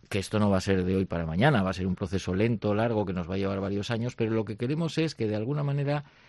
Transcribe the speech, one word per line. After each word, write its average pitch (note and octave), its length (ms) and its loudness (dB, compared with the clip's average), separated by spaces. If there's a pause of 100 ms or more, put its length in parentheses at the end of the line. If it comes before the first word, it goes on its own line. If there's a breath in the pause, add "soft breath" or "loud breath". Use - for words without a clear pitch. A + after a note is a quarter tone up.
que G#2 100 0
esto G2+ 180 -2
no G#2 120 4
va F#2+ 80 6
a F#2 40 0
ser F#2+ 220 2
de F#2+ 140 2
hoy F#2+ 80 2
para E2+ 200 -2
mañana, A#2+ 380 4
va F#2 60 0
a G2 40 0
ser F#2+ 140 -2
un F2+ 80 0
proceso F#2 400 -2
lento, G#2 400 0
largo, G#2+ 300 0
que F#2 80 -4
nos F2 140 -4
va F2+ 80 -4
a - 20 -2
llevar G2 240 -2
varios G2+ 280 -2
años, A#2+ 260 -4
pero A2+ 160 0
lo A2 120 0
que G#2 140 -8
queremos D3+ 400 -4
es D#3+ 180 0
que A2+ 120 -2
de G#2+ 100 0
alguna C#3+ 260 -2
manera, C#3+ 400 0 (260 soft breath)